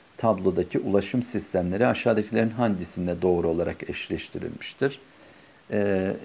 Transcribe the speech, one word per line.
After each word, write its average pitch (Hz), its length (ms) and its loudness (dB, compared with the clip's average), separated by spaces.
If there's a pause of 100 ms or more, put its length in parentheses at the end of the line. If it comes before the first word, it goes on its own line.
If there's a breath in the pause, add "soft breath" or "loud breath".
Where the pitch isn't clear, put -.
(180 loud breath)
Tablodaki 95 640 2
ulaşım 101 440 2
sistemleri 95 640 0
aşağıdakilerin 113 640 2
hangisinde 90 720 -2
doğru 87 260 4
olarak 85 420 -2
eşleştirilmiştir? - 1120 -6 (720 loud breath)
Ee, 98 540 2